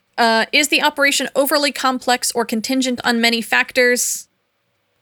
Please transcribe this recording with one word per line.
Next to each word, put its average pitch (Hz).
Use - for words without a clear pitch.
Uh, 226
is 294
the 311
operation 277
overly 285
complex 254
or 233
contingent 247
on 233
many 233
factors? 247